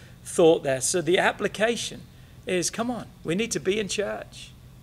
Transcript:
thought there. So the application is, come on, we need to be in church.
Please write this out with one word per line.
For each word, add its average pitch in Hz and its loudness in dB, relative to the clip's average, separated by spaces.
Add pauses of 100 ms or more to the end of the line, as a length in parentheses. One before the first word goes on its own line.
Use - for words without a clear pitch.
(240)
thought 165 6
there. 135 0
So 180 0
the 170 2
application 202 0 (440)
is, 180 -2
come 240 -4
on, 202 -8 (160)
we 160 -2
need 226 -2
to 190 -2
be 185 0
in 208 -4
church. - -8 (300)